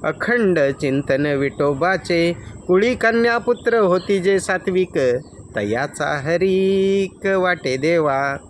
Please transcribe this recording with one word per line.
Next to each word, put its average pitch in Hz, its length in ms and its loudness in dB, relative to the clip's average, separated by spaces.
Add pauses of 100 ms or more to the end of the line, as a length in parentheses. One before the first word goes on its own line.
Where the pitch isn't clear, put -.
अखंड 185 560 0
चिंतन 139 640 0
विठोबाचे. 147 1080 0 (340)
कुळी 208 280 4
कन्या 233 420 2
पुत्र 233 420 0
होती 185 400 2
जे 190 200 2
सात्विक, 185 580 -2 (580)
तयाचा 139 640 -2
हरीक 190 1080 0
वाटे 180 520 0
देवा. 139 600 0 (120)